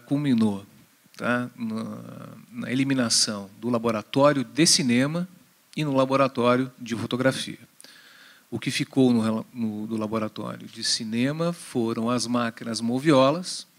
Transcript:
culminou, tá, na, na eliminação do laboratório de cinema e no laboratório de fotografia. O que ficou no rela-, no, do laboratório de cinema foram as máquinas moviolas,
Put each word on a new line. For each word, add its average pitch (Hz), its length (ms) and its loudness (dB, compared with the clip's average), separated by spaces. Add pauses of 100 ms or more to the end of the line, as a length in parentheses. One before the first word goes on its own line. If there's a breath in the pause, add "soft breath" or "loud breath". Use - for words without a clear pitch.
culminou, 113 580 2 (540)
tá, 123 400 -4
na, 113 800 -10 (140)
na 117 200 -8
eliminação 120 800 0 (100)
do 113 80 -4
laboratório 123 760 2
de 123 240 2
cinema 147 600 2 (480)
e 151 80 -2
no 139 120 0
laboratório 131 840 2
de 117 180 -8
fotografia. 120 600 -2 (960 soft breath)
O 113 80 -6
que - 100 -4
ficou 131 420 2
no 117 100 4
rela-, 110 300 -2
no, 110 360 -6
do 113 100 -6
laboratório 110 680 -6
de 113 160 -16
cinema 131 680 -2
foram 117 600 -2
as 117 160 -2
máquinas 117 520 -4
moviolas, 135 840 2 (140)